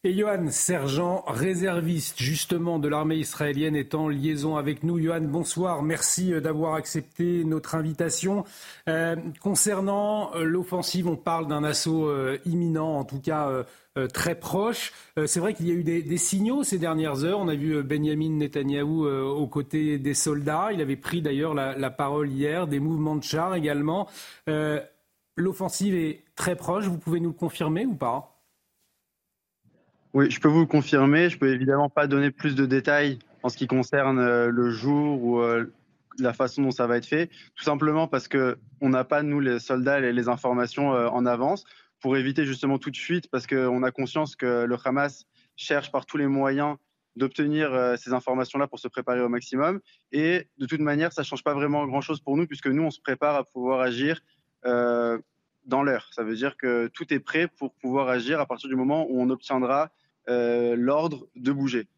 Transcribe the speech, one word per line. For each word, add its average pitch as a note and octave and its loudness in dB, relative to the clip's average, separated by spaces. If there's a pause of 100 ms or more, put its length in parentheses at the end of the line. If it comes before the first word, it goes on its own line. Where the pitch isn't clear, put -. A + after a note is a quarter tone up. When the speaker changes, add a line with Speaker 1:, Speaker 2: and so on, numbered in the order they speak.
Speaker 1:
Et F#3 2
Johan G3 0
Sergent, F3 0
réserviste E3+ -2
justement D#3+ 0
de D3 0
l'armée D#3 0
israélienne, D3+ -2
est C#3+ -2
en D#3 0
liaison D3+ -2
avec D3 -2
nous. E3+ 0
Johan, E3 0
bonsoir. D#3+ -2
Merci, E3+ 0
euh, D#3+ 2
d'avoir D#3 0
accepté E3+ -2
notre D#3 -2
invitation. E3 0 (440)
Euh, E3 0 (260)
concernant, G3+ 0
euh, E3 -2
l'offensive, F3 0
on D#3+ 0
parle E3 -2
d'un D3 -2
assaut, D#3 2
euh, C#3 0
imminent, D#3+ 0
en C#3 -2
tout C3+ -8
cas, D3+ 0
euh, C3 -2 (340)
euh, C3 0
très E3 -2
proche. G3+ -2 (240)
Euh, D3+ 2
c'est E3+ 0
vrai G3+ 0
qu'il E3+ -2
y E3+ 2
a - 2
eu F3 0
des, E3+ 0
des D#3 -2
signaux A3 0
ces G3 -2
dernières D#3 0
heures. G3 0
On F3+ 0
a D#3 0
vu, D3+ 0
euh, C#3+ 0
Benjamin D3+ 0
Netanyahou, D3 0
euh, C3+ 0
aux C#3 0
côtés D3 0
des C3+ -2
soldats. D3+ 0
Il F3 -2
avait C3+ 0
pris E3+ -4
d'ailleurs D3+ 0
la, C3+ -2
la C3+ -2
parole C#3+ -2
hier, D3 0
des C#3+ 0
mouvements D#3 0
de C#3+ -4
chars E3+ 0
également. D#3 0 (400)
Euh, D3+ 0 (540)
l'offensive F#3 -2
est D#3 -2 (140)
très F3+ 0
proche. F3+ -2
Vous F3 -2
pouvez E3 -2
nous E3+ 0
le - -8
confirmer D#3+ -2
ou A#3+ -2
pas ? C3 -4 (1800)
Speaker 2:
Oui, C#3 6
je - -6
peux D#3 6
vous D#3+ 8
le D#3 6
confirmer. D3 4
Je E3+ -4
peux C3+ 4
évidemment C#3 2
pas D3 2
donner C#3 2
plus C#3+ -2
de C3+ 4
détails C#3 2 (240)
en B2 0
ce - -14
qui B2+ -4
concerne, C3 2
euh, A#2+ 4
le A#2+ 2
jour C#3+ 0
ou, A#2+ 2
euh, A#2 2 (460)
la B2 2
façon C3 -2
dont C3 2
ça B2 0
va A#2+ 4
être A#2+ -2
fait, E3 0 (260)
tout - -16
simplement D3+ 2
parce C3+ -2
que C3 0 (220)
on C#3 2
n'a B2+ 2
pas, D3 2
nous, D3 0
les B2 2
soldats, C3+ 2
les, B2 2
les A#2+ 0
informations, B2 0
euh, A#2+ 2
en B2 0
avance, C3 0 (360)
pour C3+ 2
éviter C3+ 0
justement C3+ 0
toute C#3 -6
fuite, - -4
parce B2 -2
qu'on B2+ 2
a B2+ 2
conscience C#3 -4
que A#2+ 0
le A#2+ 0
Hamas C#3 -2 (300)
cherche - -2
par C3 -2
tous - -8
les C#3+ 2
moyens C#3 0 (380)
d'obtenir, D3 0
euh, B2 2
ces B2 -6
informations-là B2+ -2
pour B2 -14
se B2+ -8
préparer B2 -2
au A#2+ 2
maximum. C3+ -2 (320)
Et E3 0 (100)
de C3+ -4
toute D#3 -4
manière, D3+ 2
ça D3+ -4
change C3 -8
pas D3 0
vraiment D3 0
grand-chose C3+ -4
pour C#3 -2
nous, E3 0
puisque C#3+ -8
nous, C#3+ 2
on D#3 0
se - -18
prépare C#3+ 0
à C3 0
pouvoir B2+ -2
agir, C3 0 (440)
euh, A#2+ 2 (480)
dans C3 0
l'heure. C3 0
Ça A#2 -6
veut A2 -4
dire C3+ -4
que A#2+ 0
tout - -8
est C#3 2
prêt D#3+ -2
pour - -10
pouvoir C3 -2
agir B2+ 0
à C3 0
partir B2+ -8
du C3 -2
moment C#3+ 0
où B2+ 0
on B2 2
obtiendra, C3 0 (380)
euh, A#2+ 2
l'ordre C#3+ 0 (100)
de B2+ 0
bouger. B2+ -2